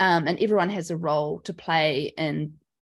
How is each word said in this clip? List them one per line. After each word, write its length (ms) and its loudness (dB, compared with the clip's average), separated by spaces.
Um, 280 4
and 100 0
everyone 300 2
has 220 -6
a 80 -4
role 460 -2
to 100 -10
play 640 0
in, 400 -4